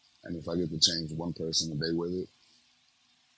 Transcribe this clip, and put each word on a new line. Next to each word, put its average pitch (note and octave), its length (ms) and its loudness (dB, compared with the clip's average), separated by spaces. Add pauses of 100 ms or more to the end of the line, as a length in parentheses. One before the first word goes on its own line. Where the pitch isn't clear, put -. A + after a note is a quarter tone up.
(240)
And F2 180 -6
if D2 80 -6
I E2+ 60 0
get F2 160 2
to D#2+ 80 -4
change D#2+ 340 4
one E2 200 -2
person D#2+ 380 0
a D2+ 40 -4
day D#2+ 200 0
with E2+ 180 0
it, F#2 140 -2 (1120)